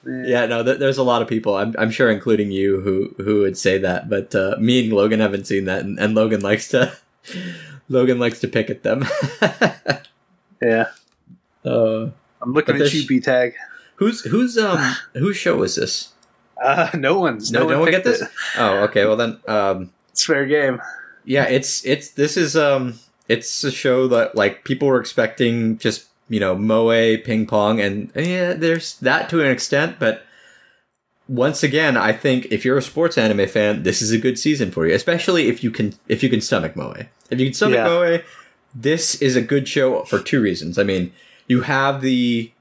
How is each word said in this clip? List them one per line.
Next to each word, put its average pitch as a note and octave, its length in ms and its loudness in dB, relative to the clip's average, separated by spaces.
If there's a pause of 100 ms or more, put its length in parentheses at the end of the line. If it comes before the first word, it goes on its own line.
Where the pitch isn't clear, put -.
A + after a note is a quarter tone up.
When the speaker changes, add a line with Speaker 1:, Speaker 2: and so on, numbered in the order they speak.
Speaker 1:
Yeah, B2+ 380 0
no, A#2 180 -2
th-, B2+ 140 2
there's C3+ 220 0
a C3 40 2
lot A#2+ 200 2
of - 40 -4
people, A2 280 0
I'm, A2 240 -2
I'm A2+ 100 2
sure A#2 220 2
including G#2 400 0
you, F#2+ 280 0
who, F#2+ 380 -2
who G2+ 240 0
would F#2+ 160 0
say F#2+ 220 2
that, F2+ 280 -2
but, G2+ 280 -4
uh, G2 240 0
me B2 260 4
and A2 80 0
Logan G#2+ 260 4
haven't G2+ 280 0
seen G2 180 -2
that, F#2 180 -2
and, G2 160 -8
and G#2+ 140 0
Logan A2 280 2
likes G#2 280 -2
to, - 260 2 (460)
<laughs> D#3 480 -16
Logan B2+ 300 2
likes A#2+ 220 -2
to G#2 60 -4
pick A2 220 -2
at - 140 -10
them. A#2+ 220 -2 (360)
<laughs> - 440 -2 (760)
Speaker 2:
Yeah. A2+ 240 2 (800)
Speaker 1:
Uh, A2+ 440 0 (320)
Speaker 2:
I'm B2 120 -6
looking D3+ 200 0
Speaker 1:
but - 20 2
Speaker 2:
at C#3+ 40 -2
Speaker 1:
there's C#3+ 140 2 (100)
Speaker 2:
you, - 40 -8
B-Tag. B2 460 0 (420)
Speaker 1:
who's, A3+ 260 0
who's, A#3 360 0
um, G3 200 2 (260)
Speaker 2:
<laughs> - 100 -20
Speaker 1:
whose F#3 240 -2
show - 260 0
is - 120 -2
this? - 380 -6 (500)
Speaker 2:
Uh, C#3+ 300 2
no D#3+ 260 0
one's. A2+ 320 -2
Speaker 1:
No, A#2+ 100 2
Speaker 2:
No D#3+ 60 4
Speaker 1:
no C3+ 60 0
Speaker 2:
one D3 80 2
Speaker 1:
one E3 100 4
get F#3 120 2
Speaker 2:
picked A#3+ 160 0
Speaker 1:
this? - 20 -6
Speaker 2:
it. - 80 -8 (280)
Speaker 1:
Oh, G2+ 280 2
okay, G2+ 200 2
well A2 120 2
then, A#2 300 -2
um, G2 440 -2 (200)
Speaker 2:
It's - 140 -4
fair C#3 200 0
game. C3+ 360 0 (440)
Speaker 1:
yeah, C3 200 2
it's, B2+ 400 -2
it's, C#3 260 -2
this D3+ 260 -2
is, D#3 180 0
um, C3+ 440 2 (280)
it's - 360 -2
a C3+ 80 -2
show C3 360 2
that, A2+ 280 2
like, G#2 280 0
people C#3 240 -2
were B2+ 120 4
expecting A2+ 800 0
just, - 280 -4 (240)
you A2 100 -2
know, F#2+ 160 2
moe, A2+ 640 2
ping A2 280 -2
pong, G#2+ 360 2
and, G2+ 340 -4
yeah, F3+ 380 -2
there's E3 460 -2
that C3 300 0
to E3+ 140 2
an C3+ 80 2
extent, C#3+ 480 -2
but A2 240 -2 (1040)
once C3 360 0
again, D3 340 2
I G#2+ 160 2
think B2+ 360 0
if G#2 160 -2
you're C3 120 4
a B2+ 40 2
sports E3 360 -2
anime G#2 300 2
fan, G#2 360 0
this F2+ 180 0
is A2 100 -2
a A2+ 60 2
good B2+ 220 0
season C#3 320 0
for E2 160 0
you, E2+ 80 4
especially E3+ 540 0
if A#2+ 140 -4
you A#2 60 0
can, G#2+ 240 -4 (140)
if - 160 0
you B2+ 60 2
can A2 120 2
stomach E2 340 -2
moe. C2+ 180 -8 (360)
If B2+ 100 -4
you C3 80 2
can C3 60 -4
stomach G#3 220 2
Speaker 2:
Yeah. A2+ 80 2
Speaker 1:
moe, E3+ 360 2 (580)
this D3+ 440 -2
is C3 160 2
a A#2 40 4
good C3+ 280 -2
show C3 340 0
for G2+ 160 -2
two C3 220 0
reasons. F2 360 -2
I G2+ 60 2
mean, F#2+ 300 -2 (340)
you B2 140 4
have C3+ 400 0
the A#2+ 600 0